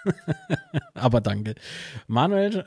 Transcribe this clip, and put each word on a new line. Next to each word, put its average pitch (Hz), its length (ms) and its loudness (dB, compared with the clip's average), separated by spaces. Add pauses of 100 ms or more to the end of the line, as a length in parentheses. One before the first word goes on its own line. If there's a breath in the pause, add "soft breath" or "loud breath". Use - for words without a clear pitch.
<laughs> - 880 -4
Aber 120 280 2
danke. 107 340 -2 (520 loud breath)
Manuel, 196 600 2